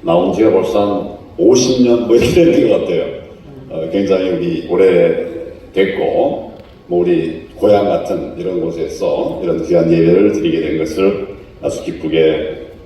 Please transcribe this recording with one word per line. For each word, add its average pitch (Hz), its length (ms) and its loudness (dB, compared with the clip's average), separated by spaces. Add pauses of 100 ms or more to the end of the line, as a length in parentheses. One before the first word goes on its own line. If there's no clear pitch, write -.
나온 90 320 0
지가 110 180 4
벌써 - 300 2
한 101 360 -4 (200)
오십 127 460 4
년 120 240 2
뭐 113 80 4
이렇게 170 300 4
된 - 240 2
것 - 120 2
같아요. - 380 -4 (500)
어, - 220 -8
굉장히 95 380 0
우리 85 400 -4
오래됐고, - 1800 0 (360)
뭐 87 140 -2
우리 82 540 -2
고향 101 320 2
같은 - 500 -4
이런 87 240 -4
곳에서 82 800 -4
이런 82 220 -2
귀한 82 260 2
예배를 87 420 4
드리게 82 280 -2
된 78 160 -4
것을 92 500 -2 (340)
아주 - 220 -6
기쁘게 80 840 -2 (180)